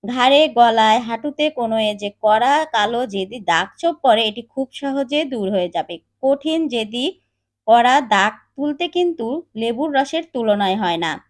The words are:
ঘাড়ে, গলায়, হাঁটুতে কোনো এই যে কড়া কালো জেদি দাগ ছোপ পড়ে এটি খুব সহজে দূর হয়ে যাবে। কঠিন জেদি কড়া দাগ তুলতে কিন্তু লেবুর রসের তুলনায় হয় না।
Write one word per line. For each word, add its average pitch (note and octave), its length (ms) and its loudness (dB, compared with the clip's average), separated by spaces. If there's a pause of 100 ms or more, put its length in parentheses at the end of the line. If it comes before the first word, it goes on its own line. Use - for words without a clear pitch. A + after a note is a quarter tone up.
ঘাড়ে, B3+ 460 4
গলায়, A3+ 520 4
হাঁটুতে A#3 480 -4
কোনো A#3 320 -4
এই G#3 160 -2
যে G3+ 120 -6 (120)
কড়া A3+ 340 4 (100)
কালো A#3 400 -2
জেদি G3+ 360 -8
দাগ E3+ 260 0 (100)
ছোপ E4+ 240 -2
পড়ে A3+ 220 4
এটি G#3+ 240 -4
খুব C4+ 260 -6
সহজে C#4 520 -4
দূর A#3 260 -6
হয়ে F3+ 180 0
যাবে। E3+ 260 -6 (240)
কঠিন C#4 480 0
জেদি A#3 380 -4 (640)
কড়া A#3 280 6 (120)
দাগ G#3 260 2 (200)
তুলতে D4 340 -4
কিন্তু E4+ 400 -2 (280)
লেবুর A#3 360 -4
রসের C#4 400 -2
তুলনায় G#3 480 0
হয় F3 200 -2
না। E3 120 -4 (180)